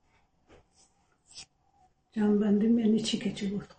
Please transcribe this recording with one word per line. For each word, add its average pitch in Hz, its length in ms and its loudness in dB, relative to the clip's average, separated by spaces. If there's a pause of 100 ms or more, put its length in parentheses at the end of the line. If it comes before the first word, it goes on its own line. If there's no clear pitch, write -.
(2000)
جنبندی 208 560 2
یعنی 220 320 2
چی - 180 -4
که 196 140 -6
چی 196 160 -8
بود؟ 196 320 -8